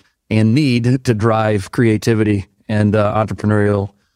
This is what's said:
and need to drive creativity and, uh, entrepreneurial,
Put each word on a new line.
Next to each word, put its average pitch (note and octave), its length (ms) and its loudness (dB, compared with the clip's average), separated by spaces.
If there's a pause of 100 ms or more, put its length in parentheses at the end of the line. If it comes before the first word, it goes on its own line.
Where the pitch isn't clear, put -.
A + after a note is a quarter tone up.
(300)
and A2 240 2
need B2+ 520 0
to A#2+ 80 2
drive A2 580 -2
creativity G#2+ 760 0 (200)
and, G#2+ 300 0
uh, G#2 180 0
entrepreneurial, G#2 760 -2 (240)